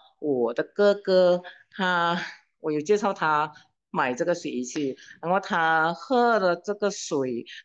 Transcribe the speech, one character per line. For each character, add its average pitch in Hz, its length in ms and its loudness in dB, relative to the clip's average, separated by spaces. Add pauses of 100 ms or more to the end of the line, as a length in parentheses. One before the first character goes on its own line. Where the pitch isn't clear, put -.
(200)
我 123 340 0
的 156 80 -4
哥 202 320 2
哥 180 480 4 (280)
他， 175 500 0 (400)
我 160 100 -4
有 151 100 0
介 202 160 2
绍 202 160 0
他 156 400 0 (380)
买 139 220 -2
这 127 120 -2
个 170 100 0
洗 165 160 -10
衣 123 140 -6
机， 139 320 -6 (260)
然 165 80 -4
后 190 80 2
他 165 540 2
喝 233 480 2
了 180 160 2
这 196 180 -6
个 202 160 -2
水， 131 540 -4 (200)